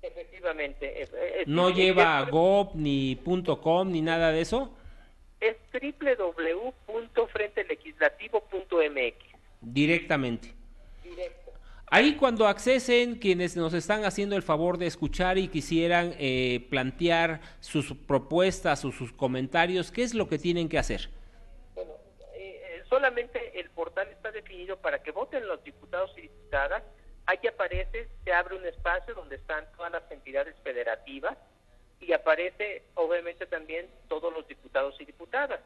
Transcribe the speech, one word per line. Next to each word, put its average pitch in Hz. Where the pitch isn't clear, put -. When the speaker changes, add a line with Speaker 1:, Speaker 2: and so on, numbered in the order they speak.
Speaker 1:
Efectivamente, 156
es, 127
es, 175
Speaker 2:
¿No 175
Speaker 1:
es, 180
Speaker 2:
lleva 180
Speaker 1:
es 135
Speaker 2:
gob 190
ni 139
punto 175
com 180
ni 165
nada 165
de 160
eso? 254
Speaker 1:
Es 220
triple 277
W 180
punto 226
frente 208
legislativo 160
punto 180
M 143
X. -
Speaker 2:
Directamente. 139
Speaker 1:
Directo. -
Speaker 2:
Ahí 285
cuando 233
accesen, 240
quienes 180
nos 165
están 208
haciendo 202
el 190
favor 170
de 175
escuchar 180
y 185
quisieran, 170
eh, 127
plantear 165
sus 151
propuestas 156
o 131
sus 120
comentarios, 165
¿qué 240
es 240
lo 214
que 151
tienen 170
que 156
hacer? -
Speaker 1:
Bueno, 165
eh, 190
eh, 175
solamente 240
el 170
portal 170
está -
definido 190
para 143
que 151
voten 233
los 170
diputados 180
y 170
diputadas. 147
Ahí 196
aparece, 196
se 180
abre 180
un 185
espacio 180
donde 165
están 156
todas 170
las -
entidades 143
federativas 135
y 170
aparece, 175
obviamente, 170
también 165
todos 165
los 160
diputados 139
y 147
diputadas. 247